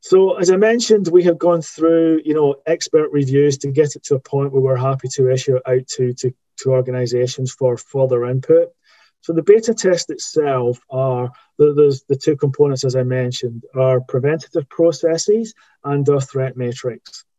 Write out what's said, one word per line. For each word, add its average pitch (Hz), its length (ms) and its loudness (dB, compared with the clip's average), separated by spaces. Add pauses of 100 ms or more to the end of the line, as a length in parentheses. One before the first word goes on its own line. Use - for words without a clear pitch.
So 190 380 2
as 180 120 2
I 185 60 4
mentioned, 214 520 2
we 175 160 4
have 170 140 2
gone 170 240 0
through, 165 640 2
you 151 100 -2
know, 143 220 0 (100)
expert 160 460 0
reviews 143 460 2
to 139 140 -6
get 147 240 0
it - 80 -20
to 147 100 0
a 135 60 -2
point 139 320 -4
where 135 100 2
we're 131 140 0
happy 135 380 -4
to 127 160 2
issue 131 260 -2
it 127 100 -2
out 131 200 0 (100)
to, 127 180 -2
to, 127 200 -6 (260)
to 135 100 -2
organisations 127 840 -2
for 127 240 -2
further 127 500 -2
input. 160 420 2 (540)
So 165 100 -8
the 160 100 -2
beta 226 320 4
test 180 360 -2
itself 131 680 -2 (100)
are, 127 440 -4 (260)
the, 147 160 4
there's 143 300 2
the 139 120 0
two 147 200 0
components, 139 480 0
as 127 100 -2
I 127 80 0
mentioned, 123 600 -4 (100)
are 131 260 2
preventative 143 680 -4
processes 165 840 0 (300)
and 143 260 -2
our 143 120 2
threat 131 360 -6
matrix. 123 680 -8 (140)